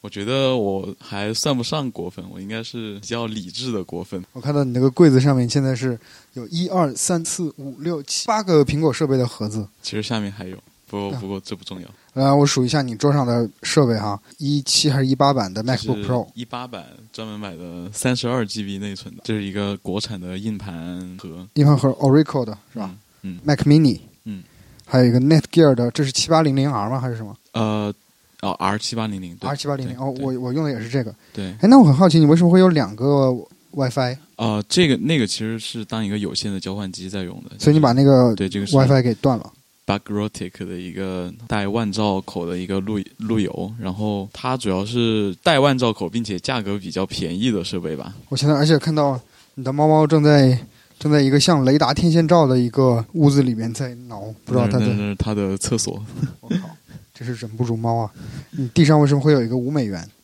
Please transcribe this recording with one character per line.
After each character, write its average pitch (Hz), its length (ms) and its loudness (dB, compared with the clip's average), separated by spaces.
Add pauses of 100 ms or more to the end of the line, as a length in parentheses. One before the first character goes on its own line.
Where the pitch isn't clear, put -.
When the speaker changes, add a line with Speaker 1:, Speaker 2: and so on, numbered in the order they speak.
Speaker 1:
我 107 80 -16
觉 101 160 -10
得 131 320 0
我 98 420 -4
还 104 360 -8
算 143 200 -2
不 123 80 -2
上 135 280 -6
果 90 180 -10
粉， 87 240 -14
我 90 80 -16
应 98 80 -14
该 110 140 -10
是 110 380 -12
比 - 60 -18
较 117 200 -6
理 107 240 -10
智 120 200 -8
的 98 140 -4
果 87 180 -10
粉。 95 300 -12
Speaker 2:
我 127 80 -18
看 147 140 -4
到 143 100 2
你 123 80 -4
那 123 80 0
个 131 100 4
柜 156 200 6
子 131 100 6
上 135 160 4
面 123 100 2
现 139 160 0
在 131 140 -2
是 120 240 -6 (320)
有 123 160 -14
一、 180 220 -4
二、 175 260 0
三、 170 260 -2
四、 165 360 -6
五、 135 220 -14
六、 156 240 -6
七、 - 220 -6
八 220 160 0
个 165 220 6
苹 143 160 -2
果 156 100 2
设 147 160 -2
备 131 120 2
的 123 80 2
盒 107 200 -6
子。 107 220 -6 (140)
Speaker 1:
其 - 80 -10
实 107 120 -6
下 113 160 -4
面 101 140 -6
还 98 140 -14
有， 95 100 -14 (300)
不 101 240 -8
过， - 20 -6
Speaker 2:
啊。 127 80 -8
Speaker 1:
不 98 80 -12
过 98 160 -8
这 - 100 -10
不 90 100 -16
重 95 140 -14
要。 87 80 -16 (280)
Speaker 2:
来， 135 180 4
我 143 140 6
数 131 180 2
一 123 40 0
下 147 120 2
你 123 160 -4
桌 143 160 2
上 143 140 2
的 117 200 0 (160)
设 143 240 2
备 117 80 2
哈， 101 240 -4 (200)
一 143 240 -2
七 - 260 0
还 135 120 0
是— 135 60 2
一 131 80 2
八 139 200 4
版 101 180 -2
的 104 100 -6
MacBook 110 440 -2
Pro？ 123 180 -2
Speaker 1:
是 - 80 -18
一 117 140 -12
八 123 200 -10
版， 104 200 -14 (260)
专 110 160 -12
门 107 100 -12
买 98 160 -10
的 87 380 -14
三 123 240 -2
十 123 100 -6
二 120 200 -2
G 107 160 -8
B 98 160 -8
内 101 180 -10
存 - 180 -18
的， - 80 -20
这 110 120 -4
是 101 100 -4
一 98 80 -8
个 101 240 -6
国 95 240 -6
产 104 180 -10
的 90 200 -10
硬 107 180 -8
盘 90 640 -14
盒。 90 360 -16
Speaker 2:
硬 147 120 4
盘 147 100 6
盒 135 140 2
Orico 143 520 2
的 107 140 -8 (160)
是 117 60 -14
吧？ 95 180 -10 (240)
Speaker 1:
嗯， 92 180 -12
嗯。 - 60 -16
Speaker 2:
Mac 147 200 2
Mini。 147 360 4 (240)
Speaker 1:
嗯。 101 180 -12 (440)
Speaker 2:
还 131 140 2
有 127 40 6
一 120 60 4
个 123 100 4
Netgear 151 540 4
的， 120 160 -2
这 151 120 -4
是 135 80 -2
七 - 200 -4
八 160 100 4
零 143 160 2
零 139 160 0
R 107 160 -4
吗？ 131 100 -4
还 127 120 -6
是 113 60 -8
什 110 80 -12
么？ 101 120 -16 (160)
Speaker 1:
呃， 107 420 -2 (480)
哦 98 160 -4
，R 98 180 -2
七 - 200 -8
八 110 100 -4
零 98 160 -8
零， 87 140 -14
对。 - 120 -10
Speaker 2:
R 143 60 -4
七 143 140 -8
八 143 80 -4
零 127 120 -8
零， 123 60 -10
Speaker 1:
对。 127 100 -10
Speaker 2:
哦， 135 160 -4
我， 131 200 -4
我 123 120 -6
用 156 120 -2
的 147 80 -2
也 113 80 -6
是 113 80 -10
这 127 160 -2
个。 107 100 -10 (180)
Speaker 1:
对。 95 180 -8 (100)
Speaker 2:
哎， 190 80 6
那 269 100 10
我 240 60 10
很 143 100 8
好 180 140 6
奇， 160 100 6
你 151 80 8
为 151 100 6
什 170 60 4
么 170 80 6
会 180 80 8
有 185 120 8
两 117 260 0
个 135 360 2 (380)
WiFi？ 131 480 -2 (160)
Speaker 1:
呃， 110 340 -2
这 175 200 4
个， 131 80 4
那 156 200 0
个 123 80 2
其 - 140 -6
实 110 180 -6
是 110 280 -10
当 110 200 -6
一 98 40 -4
个 104 100 -4
有 98 160 -6
线 104 180 -6
的 95 60 -6
交 95 160 -8
换 101 160 -8
机 90 180 -14
在 95 140 -8
用 - 220 -12
的。 - 160 -20
Speaker 2:
所 147 120 4
以 151 40 6
你 - 20 4
把 135 140 6
那 135 100 4
个 127 320 6
Speaker 1:
对， 98 140 -2
这 101 100 -4
个 101 80 -2
是 139 100 2
Speaker 2:
WiFi 135 240 6
给 120 140 0
断 123 240 0
了？ - 140 -14 (340)
Speaker 1:
Bug 101 160 -2 (100)
Rotic 101 520 -8
的 90 140 -10
一 90 140 -12
个 92 420 -8 (140)
带 104 180 -2
万 107 240 -2
兆 98 300 0
口 87 260 -8
的 87 100 -6
一 90 80 -6
个 98 140 -4
路， 101 220 -4 (160)
路 110 240 -2
由， 95 400 -4
然 95 120 -6
后 101 400 -6
它 131 240 -6
主 107 140 -4
要 95 160 -2
是 110 560 -2
带 156 160 4
万 139 180 4
兆 123 160 0
口， 92 160 -6
并 117 140 -4
且 104 160 -6
价 123 240 -4
格 101 160 -4
比 92 140 -12
较 92 120 -2
便 90 320 -6
宜 120 140 0
的 92 140 -2
设 95 160 -6
备 80 160 -6
吧。 90 180 -12 (140)
Speaker 2:
我 139 80 -6
现 135 120 0
在 151 60 4
而 143 100 2
且 156 140 4
看 160 160 -2
到 139 260 0 (360)
你 131 80 -10
的 131 80 -4
猫 147 160 2
猫 156 180 6
正 151 160 4
在， 139 340 6 (400)
正 151 140 -2
在 151 100 4
一 135 80 4
个 139 120 4
像 147 240 4
雷 135 120 4
达 139 160 2
天 165 200 2
线 160 160 4
罩 165 180 6
的 127 100 4
一 123 140 2
个 120 340 2 (100)
屋 151 140 6
子 139 140 4
里 127 100 2
面 113 220 -4
在 123 180 -8 (140)
挠， 110 140 -14 (240)
不 - 80 -6
知 127 60 2
道 101 100 2
它 123 100 0
在 107 80 2
Speaker 1:
那 104 60 0
是， - 0 -
那 104 180 -2
是 101 60 -6
它 107 180 -4
的 98 240 -2
厕 - 180 -2
所。 101 240 -6 (380)
Speaker 2:
我 - 120 -20
靠！ 180 200 -4 (420)
这 - 120 -16
是 123 100 -6
忍 113 220 -12
不 120 80 -2
住 117 120 -2
猫 117 200 -2
啊！ 113 160 -4 (400)
你 131 160 -6
地 156 160 4
上 151 160 6
为 143 80 6
什 139 80 4
么 139 40 0
会 151 120 4
有 131 100 4
一 117 60 -2
个 123 80 -2
五 127 160 -4
美 139 140 -2
元？ 92 220 -8 (160)